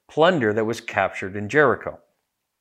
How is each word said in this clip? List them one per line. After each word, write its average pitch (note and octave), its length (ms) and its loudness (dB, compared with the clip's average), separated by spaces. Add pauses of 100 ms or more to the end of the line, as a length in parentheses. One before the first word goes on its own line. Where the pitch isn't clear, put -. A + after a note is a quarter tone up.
plunder D3+ 460 2
that A2 100 0
was A2+ 160 -4
captured F#2+ 560 -4
in G#2 140 -8
Jericho, A#2 500 0 (600)